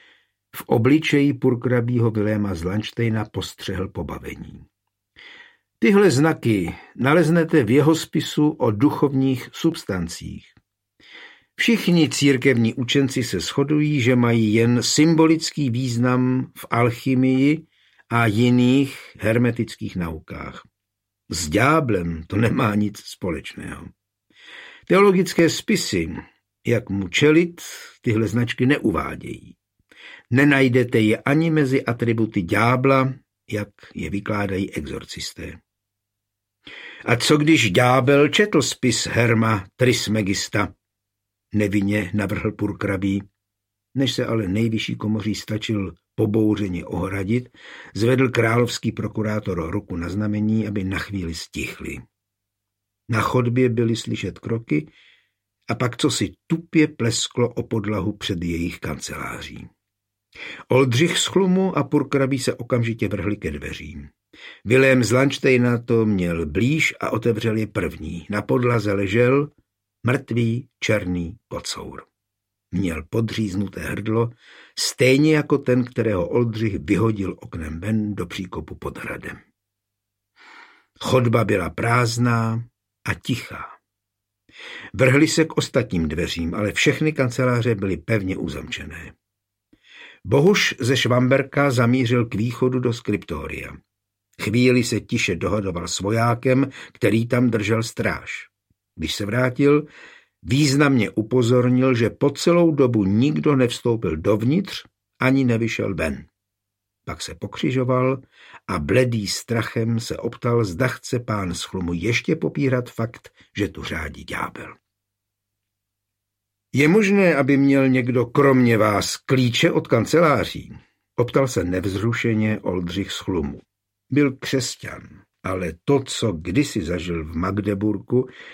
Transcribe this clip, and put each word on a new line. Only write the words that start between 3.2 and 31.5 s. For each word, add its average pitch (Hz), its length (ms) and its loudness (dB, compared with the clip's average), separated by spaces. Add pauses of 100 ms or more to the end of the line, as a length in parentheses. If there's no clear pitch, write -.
postřehl 92 640 -8
pobavení. - 760 -12 (1120)
"Tyhle 202 320 6
znaky 113 640 2 (220)
naleznete 160 680 4
v 101 60 0
jeho 147 240 6
spisu 151 560 0
o 123 200 0
duchovních 135 800 0
substancích. 85 920 -6 (1120)
Všichni 175 520 2
církevní 123 640 2
učenci 135 480 0
se 95 180 -4
shodují, 151 600 0
že 123 160 4
mají 117 380 4
jen 117 280 4
symbolický 160 880 2
význam 127 880 0
v - 120 -18
alchymii 131 960 2 (440)
a 117 160 4
jiných 123 920 2
hermetických 113 800 -2
naukách. 80 640 -10 (680)
S 85 180 -6
ďáblem 101 800 2
to 101 100 -6
nemá 110 380 2
nic 104 240 -2
společného. - 880 -10 (1000)
Teologické 180 640 4
spisy, - 680 -2 (500)
jak 117 240 0
mu 95 180 -2
čelit, 160 520 4 (420)
tyhle 110 260 0
značky 123 380 0
neuvádějí. - 880 -2 (760)
Nenajdete 127 680 4
je 110 160 4
ani 156 340 2